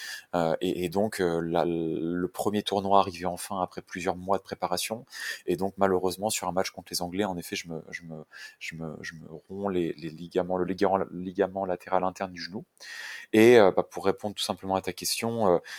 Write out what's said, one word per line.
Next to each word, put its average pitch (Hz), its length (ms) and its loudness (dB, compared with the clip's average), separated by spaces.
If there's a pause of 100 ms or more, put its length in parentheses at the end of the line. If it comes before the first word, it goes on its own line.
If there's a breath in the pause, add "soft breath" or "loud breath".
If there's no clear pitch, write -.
(360 loud breath)
Euh, 82 240 4
et, 90 240 -2
et 87 40 -2
donc, 101 300 -2
euh, 85 220 2
la, 82 260 2
le 85 600 -2
premier 104 340 -2
tournoi 98 380 4
arrivait 90 240 -2
enfin 92 360 -4
après 90 220 -4
plusieurs 87 320 -4
mois 92 240 -2
de - 60 -8
préparation. 92 600 -6 (420 loud breath)
Et 90 100 2
donc, 98 200 -4
malheureusement, 92 540 2
sur - 160 -4
un 90 60 -4
match 92 180 -2
contre - 220 -16
les 90 100 -4
Anglais, 90 220 -2
en 92 120 -4
effet, - 200 -8
je - 100 -8
me, 80 240 -10
je - 140 -14
me, 78 200 -14 (360 loud breath)
je - 160 -12
me, 80 240 -8
je - 140 -10
me 80 120 -18 (220)
romps 98 200 -4
les, 87 260 0
les 80 160 -10
ligaments, 87 480 -2
le 90 60 2
ligament, 92 460 2
ligament 92 540 -2
latéral 92 400 0
interne 92 260 -4
du 87 100 -14
genou. 85 240 -10 (680 loud breath)
Et, 117 260 12
euh, 95 140 10
bah, 92 100 2
pour - 220 -8
répondre 98 320 0
tout - 80 -4
simplement 95 320 -4
à 95 40 2
ta 92 120 -6
question, 113 600 0
euh, 85 60 6 (200 loud breath)